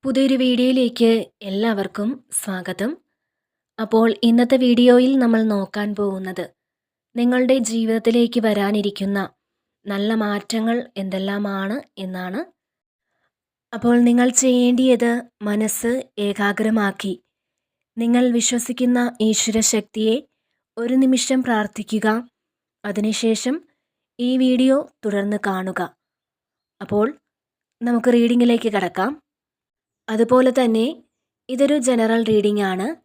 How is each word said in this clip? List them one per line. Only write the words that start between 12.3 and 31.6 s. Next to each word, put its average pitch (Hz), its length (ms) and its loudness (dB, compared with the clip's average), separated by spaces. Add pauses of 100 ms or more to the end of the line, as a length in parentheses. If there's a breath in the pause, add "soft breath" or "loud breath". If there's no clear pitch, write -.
അപ്പോൾ 240 220 2 (120)
നിങ്ങൾ 240 220 2 (120)
ചെയ്യേണ്ടിയത് 247 680 2 (380)
മനസ്സ് 214 420 -2 (360)
ഏകാഗ്രമാക്കി 202 840 -2 (840)
നിങ്ങൾ 240 280 2 (120)
വിശ്വസിക്കുന്ന 247 680 0 (240)
ഈശ്വരശക്തിയെ 220 880 0 (640)
ഒരു 240 260 -2
നിമിഷം 262 440 0
പ്രാർത്ഥിക്കുക. 214 600 -2 (760)
അതിനുശേഷം 214 760 -2 (640)
ഈ 247 120 -2 (140)
വീഡിയോ 262 340 4 (260)
തുടർന്ന് 208 340 -2 (100)
കാണുക. 185 320 -6 (1040)
അപ്പോൾ 208 220 0 (800)
നമുക്ക് 240 280 0
റീഡിങ്ങിലേക്ക് 240 600 2
കടക്കാം. 190 360 -2 (1000)
അതുപോലെ 240 520 2
തന്നെ 226 240 2 (720)
ഇതൊരു 277 220 2 (120)